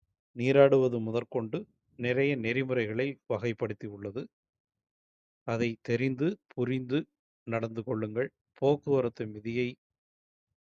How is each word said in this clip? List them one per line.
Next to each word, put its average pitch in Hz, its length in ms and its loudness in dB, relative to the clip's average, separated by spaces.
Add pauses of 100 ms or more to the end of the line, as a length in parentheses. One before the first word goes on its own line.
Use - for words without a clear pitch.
(360)
நீராடுவது 131 640 6
முதற்கொண்டு 113 680 -4 (320)
நிறைய 131 360 2
நெறிமுறைகளை 127 840 -2 (140)
வகைப்படுத்தி 110 520 -4
உள்ளது. 101 440 -10 (1120)
அதை 117 380 -2
தெரிந்து 131 680 0
புரிந்து 127 600 -2 (360)
நடந்து 113 400 -4
கொள்ளுங்கள். 113 500 -4 (200)
போக்குவரத்து 131 800 0
விதியை 117 460 -4 (960)